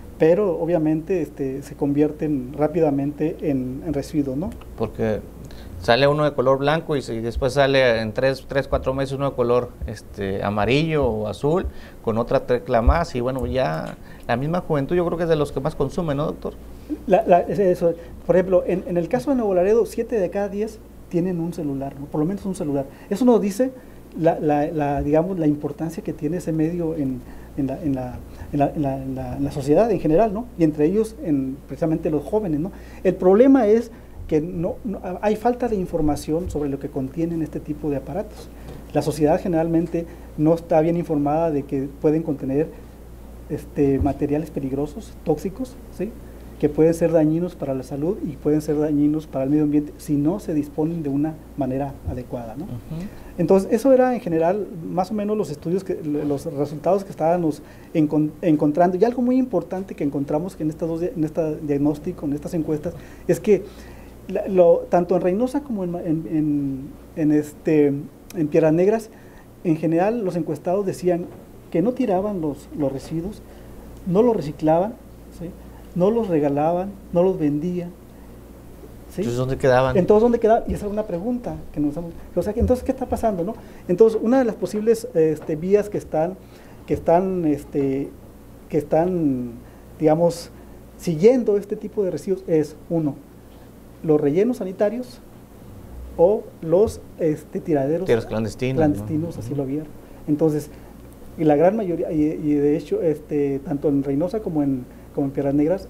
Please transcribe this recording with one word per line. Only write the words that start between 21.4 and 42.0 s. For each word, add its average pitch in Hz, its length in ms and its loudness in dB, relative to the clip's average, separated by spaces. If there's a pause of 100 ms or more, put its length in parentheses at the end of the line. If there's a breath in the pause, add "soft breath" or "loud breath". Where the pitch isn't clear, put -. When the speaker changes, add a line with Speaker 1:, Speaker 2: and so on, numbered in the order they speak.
Speaker 1:
un 170 120 -4
celular, 139 460 -6
¿no? 139 80 -12
Por 151 140 -2
lo 151 60 2
menos 196 200 -4
un 190 80 -4
celular. 139 320 -2 (240 loud breath)
Eso 208 140 0
nos 240 160 8
dice 208 300 0 (480 loud breath)
la, 165 220 4
la, 147 300 2
la, 143 320 -2
digamos, 165 360 2
la 160 80 2
importancia 151 560 -2
que 170 100 -6
tiene 151 260 -4
ese 160 140 -4
medio 160 420 0
en, 131 260 -4 (360 loud breath)
en 139 100 0
la, 131 160 -6
en 143 120 -2
la, 127 240 -6 (340 loud breath)
en 147 60 0
la, 139 160 2
en 160 80 -2
la, 135 140 0
en 135 180 -6
la, 127 220 -8
en 139 80 -2
la 139 60 -2
sociedad 151 400 4
en 185 100 0
general, 185 320 4
¿no? 226 140 -6 (120)
Y 170 60 4
entre 147 220 4
ellos, 214 360 0
en, 139 340 -2 (100)
precisamente 160 440 -2
los 147 140 0
jóvenes, 190 360 -2
¿no? 185 120 -4 (320 loud breath)
El 185 100 4
problema 226 520 6
es 233 240 2 (360 loud breath)
que 156 140 2
no, 170 440 -4
no, 208 160 -6 (220)
hay 214 140 2
falta 240 320 0
de 220 80 -2
información 160 760 -2
sobre 147 180 -2
lo 135 100 -4
que 139 100 -8
contienen 160 540 -4
este 151 180 -6
tipo 151 300 -6
de 139 60 -2
aparatos. 156 520 -8 (440 loud breath)
La 147 100 2
sociedad 151 380 2
generalmente 170 640 0 (300 loud breath)
no 156 180 4
está 165 260 2
bien 170 160 2
informada 160 540 0
de 143 120 -2
que 139 260 -4 (120)